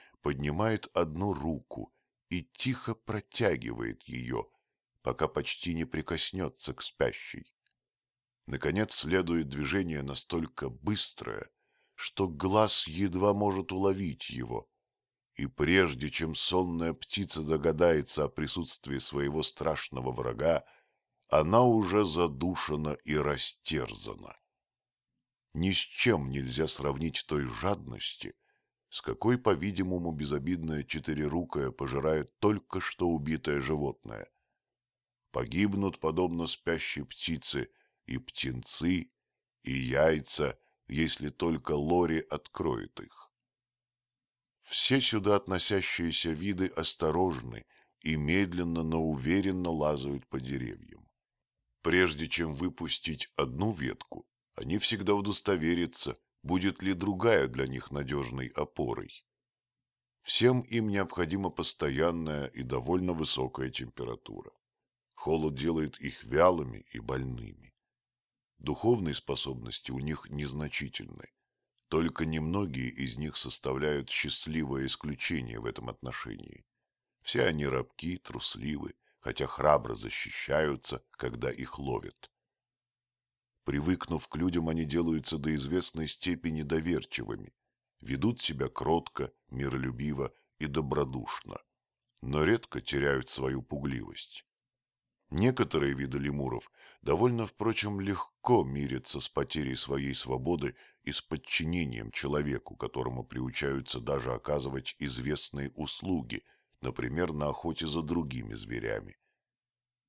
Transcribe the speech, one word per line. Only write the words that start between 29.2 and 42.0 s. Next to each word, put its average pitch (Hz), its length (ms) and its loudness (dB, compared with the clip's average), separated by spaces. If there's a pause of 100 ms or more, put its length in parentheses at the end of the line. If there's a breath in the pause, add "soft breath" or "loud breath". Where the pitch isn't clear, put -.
по-видимому, 92 760 2
безобидное 76 720 -2
четырерукое 76 840 -2
пожирает 69 680 0
только 104 420 2
что - 280 0
убитое 73 520 0
животное. 64 720 -4 (1000)
Погибнут, 98 680 0
подобно 85 460 2
спящей 78 580 -2
птице, - 640 -4 (380)
и 64 120 -4
птенцы, 80 920 -2 (520)
и 65 100 -6
яйца, 67 840 2 (300)
если 73 400 0
только 80 440 -2
Лори 80 480 4